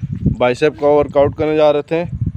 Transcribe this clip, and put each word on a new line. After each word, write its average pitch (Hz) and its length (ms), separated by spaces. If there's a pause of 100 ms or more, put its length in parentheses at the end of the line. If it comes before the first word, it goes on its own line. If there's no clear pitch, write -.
(380)
बाइसेप 127 420
का 143 80
वर्कआउट 143 500
करने 156 180
जा 151 140
रहे 147 140
थे, 170 200 (320)